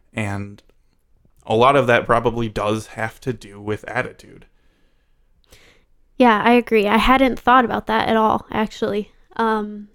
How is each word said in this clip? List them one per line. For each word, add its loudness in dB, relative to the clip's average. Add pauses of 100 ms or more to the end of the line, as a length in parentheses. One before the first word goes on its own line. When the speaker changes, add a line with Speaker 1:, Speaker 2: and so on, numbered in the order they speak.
(120)
Speaker 1:
And -8 (840)
a -2
lot 4
of 2
that 2
probably -2
does -4
have -10
to -6
do -20
with -8
attitude. -12 (1700)
Speaker 2:
Yeah, 4
I 4
agree. 2
I 2
hadn't 2
thought 4
about -4
that -2
at 0
all, 0
actually. -6 (240)
Um, -4